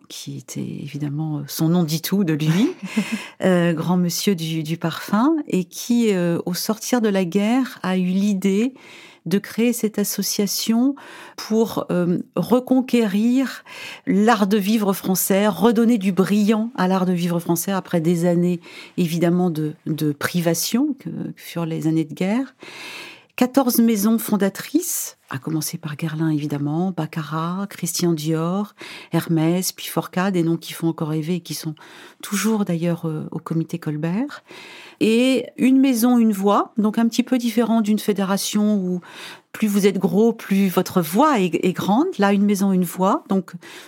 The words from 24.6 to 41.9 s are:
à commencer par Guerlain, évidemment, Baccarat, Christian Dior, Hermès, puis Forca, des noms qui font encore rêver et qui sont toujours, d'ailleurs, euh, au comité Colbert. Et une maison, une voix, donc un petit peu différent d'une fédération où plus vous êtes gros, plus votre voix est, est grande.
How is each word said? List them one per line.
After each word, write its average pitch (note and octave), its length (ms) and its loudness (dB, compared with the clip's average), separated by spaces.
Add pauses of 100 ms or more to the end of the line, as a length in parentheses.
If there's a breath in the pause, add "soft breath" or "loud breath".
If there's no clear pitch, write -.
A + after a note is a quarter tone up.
à C3+ 80 -6
commencer D#3 400 -4
par D3+ 180 -10
Guerlain, D#3+ 320 -2
évidemment, D3+ 680 -2
Baccarat, D#3+ 760 -4
Christian - 420 -2
Dior, E3 600 -2 (360 loud breath)
Hermès, E3 600 0
puis - 140 -14
Forca, F3+ 440 -4
des F3+ 120 0
noms E3 160 0
qui - 160 -14
font E3 140 -2
encore D#3+ 200 -4
rêver D#3+ 280 -4
et E3+ 40 -6
qui D#3 140 -12
sont D#3 200 -10 (460 loud breath)
toujours, G#3 460 -2
d'ailleurs, E3+ 420 -2
euh, D#3 220 -6
au D#3+ 80 -8
comité E3 400 -4
Colbert. E3 680 -4 (560 loud breath)
Et A#3+ 460 2 (100)
une C4 240 4
maison, B3 380 4
une A3 140 4
voix, G3+ 440 2
donc G#3+ 220 2
un A#3 100 2
petit A#3+ 140 0
peu B3+ 160 0
différent A3+ 420 2
d'une G#3 180 2
fédération G3+ 800 0
où F3+ 240 -2 (520 loud breath)
plus - 140 -2
vous G3+ 200 2
êtes G3 120 4
gros, G3+ 360 4
plus G3 340 2
votre F3+ 320 2
voix A3 400 4
est, F3 240 2
est F3+ 80 4
grande. G#3+ 360 2 (100)